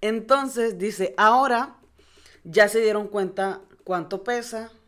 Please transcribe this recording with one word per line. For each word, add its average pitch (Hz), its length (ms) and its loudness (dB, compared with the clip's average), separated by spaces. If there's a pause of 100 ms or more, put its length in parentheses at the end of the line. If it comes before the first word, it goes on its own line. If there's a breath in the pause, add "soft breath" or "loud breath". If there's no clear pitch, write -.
Entonces 226 760 -2
dice, 185 400 -4
"Ahora 240 600 4 (640 soft breath)
ya 208 240 4
se 226 140 0
dieron 208 260 0
cuenta 190 540 -4 (220)
cuánto 185 400 -6
pesa". 233 480 -6 (160)